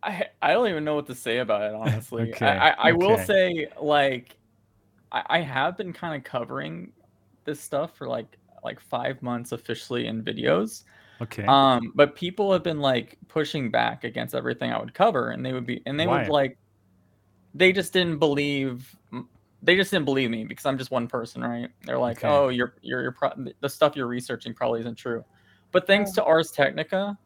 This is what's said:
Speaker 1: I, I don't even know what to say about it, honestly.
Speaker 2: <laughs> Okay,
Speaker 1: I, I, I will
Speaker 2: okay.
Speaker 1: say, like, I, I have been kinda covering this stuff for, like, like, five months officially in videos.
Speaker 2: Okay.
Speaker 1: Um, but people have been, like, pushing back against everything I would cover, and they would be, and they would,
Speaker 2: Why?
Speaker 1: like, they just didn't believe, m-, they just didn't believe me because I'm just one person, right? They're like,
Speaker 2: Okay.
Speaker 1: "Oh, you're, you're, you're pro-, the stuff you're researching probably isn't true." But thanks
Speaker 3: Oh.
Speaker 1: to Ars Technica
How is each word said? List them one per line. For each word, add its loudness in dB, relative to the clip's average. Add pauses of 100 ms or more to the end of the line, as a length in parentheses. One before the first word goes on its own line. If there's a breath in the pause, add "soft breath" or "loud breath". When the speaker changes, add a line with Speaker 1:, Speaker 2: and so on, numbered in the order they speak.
Speaker 1:
I, -4 (160)
I 4
don't 4
even -2
know 0
what -4
to -10
say -2
about 0
it, -4
honestly. -2
Speaker 2:
<laughs> -10
Okay, 0
Speaker 1:
I, 6
I, 2 (140)
I 6
will 6
Speaker 2:
okay. 4
Speaker 1:
say, 2 (120)
like, 2 (760)
I, -2
I 2
have -2
been -8
kinda -8
covering -8 (520)
this -6
stuff -4
for, -10
like, -8 (280)
like, -8
five -6
months -6
officially -6
in -6
videos. -2 (360 soft breath)
Speaker 2:
Okay. -8
Speaker 1:
Um, 4
but 4
people -2
have 2
been, -4
like, -2 (120)
pushing -4
back 0
against -8
everything -4
I -2
would -8
cover, 2
and -8
they -4
would -6
be, -6
and -6
they 0
would, 0
Speaker 2:
Why? 4
Speaker 1:
like, -4 (960)
they 6
just -2
didn't 2
believe, 0 (180)
m-, -12 (340)
they 6
just 2
didn't 0
believe 2
me -4
because -8
I'm 0
just -8
one -2
person, -8
right? -6 (140)
They're -4
like, -2
Speaker 2:
Okay. -2
Speaker 1:
"Oh, 6
you're, -2
you're, -6
you're -4
pro-, -4 (140)
the -2
stuff 2
you're -4
researching -6
probably -2
isn't -10
true." -6 (460 soft breath)
But 2
thanks 4
Speaker 3:
Oh. -12
Speaker 1:
to 2
Ars 4
Technica 0